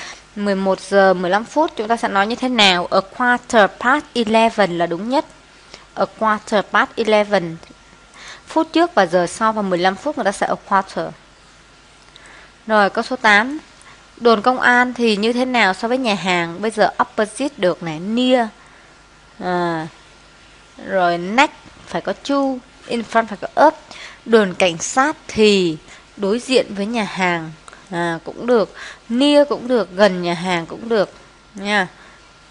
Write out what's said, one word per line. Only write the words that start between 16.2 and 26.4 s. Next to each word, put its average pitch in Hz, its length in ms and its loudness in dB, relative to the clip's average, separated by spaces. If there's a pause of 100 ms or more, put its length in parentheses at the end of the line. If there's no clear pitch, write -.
Bây 220 100 -4
giờ 208 180 2 (120)
opposite 262 560 -4
được 175 260 -2
này, 160 160 -8
near. 233 480 0 (920)
À, 175 480 -4 (1000)
rồi 180 300 0
next 220 340 0 (340)
phải 170 160 -6
có 196 120 -6 (160)
to, 277 60 2 (520)
in 233 240 -6
front 226 140 0
phải 214 160 -12
có - 260 2
up. 311 60 4 (520)
Đồn 214 280 4
cảnh 175 240 0
sát 277 380 0 (120)
thì 196 500 2 (400)
đối 202 220 -2
diện 208 360 0